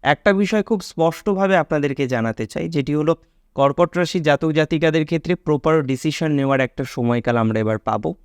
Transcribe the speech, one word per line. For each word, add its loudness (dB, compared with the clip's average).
একটা 2
বিষয় 0
খুব -2
স্পষ্টভাবে 0
আপনাদেরকে -2
জানাতে -2
চাই, -6
যেটি -2
হলো 2
কর্কট 2
রাশি -2
জাতক 2
জাতিকাদের 2
ক্ষেত্রে -2
প্রপার 0
ডিসিশন -2
নেওয়ার 2
একটা -4
সময়কাল -2
আমরা 2
এবার 0
পাবো। -4